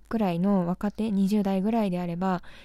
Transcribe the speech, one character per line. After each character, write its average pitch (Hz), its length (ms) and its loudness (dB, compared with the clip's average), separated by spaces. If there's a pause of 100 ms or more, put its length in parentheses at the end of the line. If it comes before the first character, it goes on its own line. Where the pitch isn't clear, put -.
く - 80 -2
ら 202 160 2
い 170 60 -2
の 190 280 2
若 185 240 -2
手、 214 200 -4
二 196 180 2
十 208 140 2
代 190 180 0
ぐ 202 100 0
ら 226 140 2
い 196 60 0
で 175 100 -2
あ 180 60 -4
れ 170 100 -4
ば、 180 260 -2 (220)